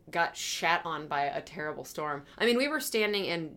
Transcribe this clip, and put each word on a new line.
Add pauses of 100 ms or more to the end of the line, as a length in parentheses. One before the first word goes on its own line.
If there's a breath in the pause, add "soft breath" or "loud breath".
(100)
got
shat
on
by
a
terrible
storm. (140 loud breath)
I
mean,
we
were
standing
in